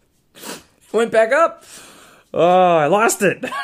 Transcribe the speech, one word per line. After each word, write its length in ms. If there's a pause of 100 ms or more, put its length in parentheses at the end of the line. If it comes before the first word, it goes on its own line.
(360)
It 560
went 180
back 220
up. 320 (680)
"Oh, 440
I 100
lost 360
it." 280
<laughs> 140